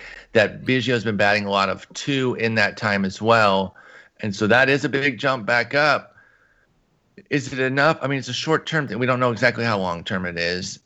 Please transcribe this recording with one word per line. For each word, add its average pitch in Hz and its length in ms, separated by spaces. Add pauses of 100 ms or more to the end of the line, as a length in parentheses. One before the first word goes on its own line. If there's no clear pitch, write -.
(340)
that 101 300
Biggio's 123 400
been 107 140
batting 104 280
a 101 40
lot 98 180
of 95 280
two 131 400
in 113 200
that 101 220
time 101 260
as 95 180
well. 104 540 (460)
And 104 140
so 107 100
that 123 240
is 135 160
a 147 40
big 135 280
jump 131 300
back 117 260
up. 143 420 (1120)
Is 123 220
it 135 80
enough? 139 420
I 135 60
mean, 139 120
it's 123 100
a 123 40
short-term 156 540
thing. 110 120
We 127 60
don't 123 140
know 127 120
exactly 117 340
how 113 140
long-term 90 460
it 85 120
is. 90 480